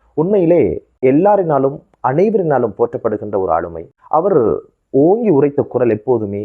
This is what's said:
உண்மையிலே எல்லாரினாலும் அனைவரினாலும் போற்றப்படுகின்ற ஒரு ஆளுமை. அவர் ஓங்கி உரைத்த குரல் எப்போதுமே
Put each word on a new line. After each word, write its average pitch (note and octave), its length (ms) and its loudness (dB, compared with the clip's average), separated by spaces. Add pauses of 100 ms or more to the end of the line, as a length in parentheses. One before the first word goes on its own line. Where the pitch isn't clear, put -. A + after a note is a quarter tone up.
(160)
உண்மையிலே E3+ 460 2 (380)
எல்லாரினாலும் D3+ 760 2 (260)
அனைவரினாலும் D3 760 0
போற்றப்படுகின்ற G#2+ 600 -4
ஒரு F#2 140 -2
ஆளுமை. E2+ 320 -4 (240)
அவர் E3+ 320 0 (500)
ஓங்கி F#3+ 380 2
உரைத்த C#3+ 340 2
குரல் B2 280 -2
எப்போதுமே G#2+ 540 -4